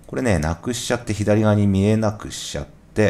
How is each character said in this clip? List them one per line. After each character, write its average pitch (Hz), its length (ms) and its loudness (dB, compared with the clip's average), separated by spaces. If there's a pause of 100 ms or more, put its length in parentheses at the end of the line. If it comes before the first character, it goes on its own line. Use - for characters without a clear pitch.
こ 135 100 -10
れ 131 60 -4
ね、 104 160 2
な 78 160 0
く 123 200 -6
し - 140 -8
ち 127 40 0
ゃ 117 60 0
っ - 20 -8
て、 107 140 -6
左 104 260 2
側 107 140 4
に 104 120 2
見 95 200 2
え 110 100 4
な 110 160 0
く 85 180 -14
し - 200 -12
ち 78 80 -8
ゃ 71 60 -8
っ - 20 -12
て、 - 100 -20 (340)